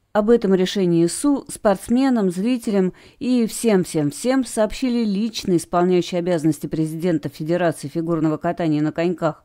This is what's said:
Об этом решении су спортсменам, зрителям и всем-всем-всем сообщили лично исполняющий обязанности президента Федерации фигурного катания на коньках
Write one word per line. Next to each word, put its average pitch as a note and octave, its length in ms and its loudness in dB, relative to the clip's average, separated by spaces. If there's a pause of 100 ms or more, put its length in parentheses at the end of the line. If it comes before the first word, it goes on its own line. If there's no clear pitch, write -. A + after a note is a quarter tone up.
(140)
Об G#3 180 2
этом G#3+ 240 4
решении F3+ 500 2
су C#4 420 0
спортсменам, A#3 840 0
зрителям G3+ 640 0 (260)
и A#3+ 260 0
всем-всем-всем G#3+ 1000 0
сообщили A#3 600 -2
лично G3+ 520 -2
исполняющий F3+ 600 0
обязанности E3 480 0
президента D#3 640 -2
Федерации E3 580 -2
фигурного D#3+ 500 -2
катания E3+ 440 -2
на D3+ 100 0
коньках E3 540 -2